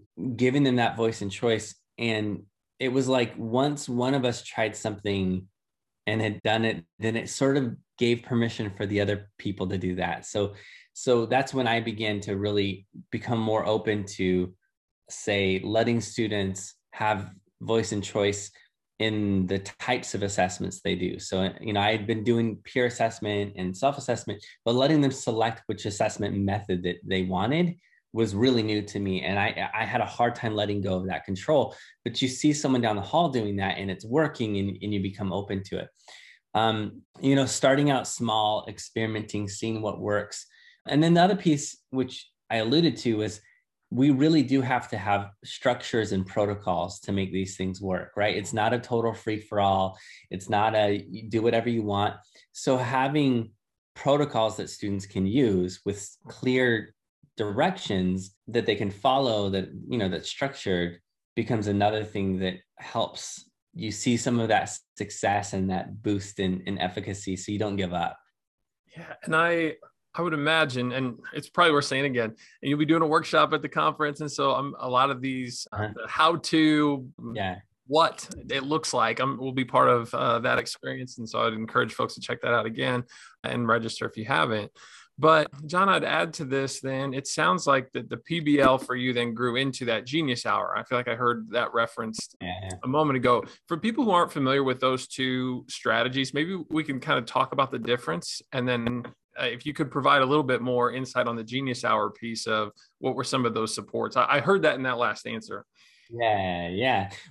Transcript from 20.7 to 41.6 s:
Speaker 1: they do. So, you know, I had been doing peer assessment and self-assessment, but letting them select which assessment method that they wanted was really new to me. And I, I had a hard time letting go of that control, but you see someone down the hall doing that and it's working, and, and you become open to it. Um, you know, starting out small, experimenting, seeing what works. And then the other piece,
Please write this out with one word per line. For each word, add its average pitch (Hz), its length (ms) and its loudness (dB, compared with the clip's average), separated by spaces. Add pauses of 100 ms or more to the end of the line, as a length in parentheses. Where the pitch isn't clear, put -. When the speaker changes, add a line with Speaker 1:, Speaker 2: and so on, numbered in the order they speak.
Speaker 1:
they 87 140 0
do. 90 240 -4
So, 95 300 -2 (120)
you 107 100 -6
know, 101 80 2
I 104 120 4
had 107 140 -2
been 107 200 -2
doing 113 400 2
peer 123 220 0
assessment 104 680 -2
and 92 200 -4
self-assessment, 127 680 -2 (220)
but 117 100 2
letting 147 240 6
them 139 120 4
select 117 560 -2
which 101 180 -6
assessment 101 500 -2
method 98 480 0
that 90 220 -2
they 95 180 0
wanted 123 520 0 (360)
was 107 240 0
really 120 260 4
new 107 200 0
to 104 180 -6
me. 95 240 -2
And 98 160 0
I, 98 340 -2
I 110 120 -2
had 113 160 -2
a 104 40 0
hard 120 300 0
time 107 200 -4
letting 104 260 0
go 95 140 -2
of 92 120 -4
that 85 180 -6
control, 113 500 0 (280)
but - 180 -4
you 135 60 2
see 147 260 2
someone 131 280 2
down 107 140 0
the 98 60 -4
hall 160 280 2
doing 107 260 -2
that 95 220 -2
and 98 120 -4
it's 92 160 -8
working, 123 520 0
and, 98 240 -2
and 104 120 -4
you 101 80 0
become 98 320 -4
open 98 300 -4
to 92 160 -8
it. 85 80 -10 (640)
Um, 107 480 0 (180)
you 139 160 2
know, 135 120 2
starting 143 420 4
out 127 180 0
small, 107 600 0
experimenting, 107 800 -4
seeing 110 340 -4
what 107 180 -4
works. - 460 -4 (400)
And 139 160 2
then 170 140 6
the 170 80 8
other 196 120 4
piece, 156 420 0 (120)